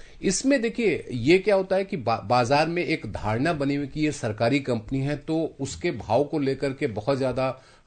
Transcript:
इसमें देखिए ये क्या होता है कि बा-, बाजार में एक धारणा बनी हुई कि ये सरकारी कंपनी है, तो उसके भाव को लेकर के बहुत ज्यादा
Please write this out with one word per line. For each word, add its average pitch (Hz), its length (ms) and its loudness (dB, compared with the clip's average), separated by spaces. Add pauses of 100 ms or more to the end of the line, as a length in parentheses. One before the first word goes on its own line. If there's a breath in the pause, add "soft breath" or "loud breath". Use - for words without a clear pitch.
(220 loud breath)
इसमें 262 400 2
देखिए 220 500 0
ये 131 280 4
क्या 196 160 4
होता 185 200 2
है 196 100 0
कि 196 120 -6
बा-, 113 260 0
बाजार 123 440 4
में 170 180 -2
एक 143 260 -4
धारणा 117 420 0
बनी 139 220 0
हुई 143 120 -4
कि 151 140 -6
ये 151 100 2
सरकारी 120 480 0
कंपनी 131 400 -2
है, 139 180 -2
तो 160 420 -4
उसके 139 320 -4
भाव 113 320 0
को 151 160 -2
लेकर 135 340 -2
के 143 140 -2
बहुत 117 300 -2
ज्यादा 127 440 -2 (260 loud breath)